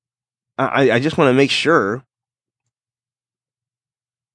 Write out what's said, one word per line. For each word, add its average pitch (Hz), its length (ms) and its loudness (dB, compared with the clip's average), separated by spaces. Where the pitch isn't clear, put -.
I, 131 100 0
I, 123 280 0
I 120 60 0
just 151 180 -4
wanna 139 140 2
make 135 180 2
sure. 131 540 -2